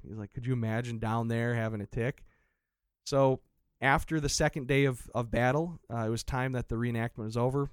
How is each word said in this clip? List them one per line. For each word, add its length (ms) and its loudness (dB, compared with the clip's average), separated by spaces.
He's 120 -10
like, 160 -10
"Could 100 -8
you 80 0
imagine 460 0
down 300 0
there 260 0
having 260 -2
a 60 -6
tick?" 380 -4
So 360 4
after 400 2
the 80 0
second 380 0
day 180 4
of, 300 -2
of 160 -2
battle, 500 2
uh, 160 -2
it 40 0
was 140 -2
time 280 -2
that 160 -4
the 80 -2
reenactment 480 -2
was 140 -4
over. 340 0